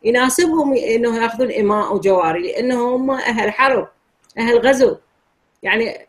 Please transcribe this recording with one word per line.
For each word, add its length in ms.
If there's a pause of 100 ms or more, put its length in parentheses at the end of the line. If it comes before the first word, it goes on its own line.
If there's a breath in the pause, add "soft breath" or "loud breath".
يناسبهم 720
إنه 480
ياخذون 300
إماء 420
وجواري، 480
لأنه 540
هم 140
أهل 400
حرب، 380 (500)
أهل 200
غزو. 380 (640)
يعني، 460